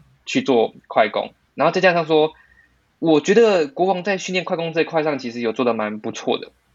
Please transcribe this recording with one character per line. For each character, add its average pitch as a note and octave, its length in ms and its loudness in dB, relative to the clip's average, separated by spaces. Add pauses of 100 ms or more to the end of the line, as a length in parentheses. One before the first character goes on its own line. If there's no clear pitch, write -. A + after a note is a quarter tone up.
(260)
去 C3 160 -2
做 A#2+ 320 2 (140)
快 A2+ 220 2
攻， G#2 240 -6 (200)
然 C#3+ 140 0
后 E3+ 40 0
再 F3+ 100 -2
加 F3+ 120 4
上 E3+ 120 0
说， D#3 280 2 (680)
我 D#3 220 4
觉 F#3 120 2
得 G3+ 340 4
国 F3 180 -4
王 F3+ 180 -2
在 G3 140 -2
训 F#3+ 160 -8
练 F#3 100 -2
快 F#3 140 -6
攻 E3 160 -6
这 E3 80 0
一 - 20 4
块 D#3 200 -2
上 D3 160 -2
其 A#2+ 120 -10
实 A#2+ 80 -10
有 A2+ 140 -2
做 B2+ 120 -2
得 A#2 80 2
蛮 G#2+ 260 -6
不 A2+ 120 -10
错 - 260 -4
的， - 140 -12 (240)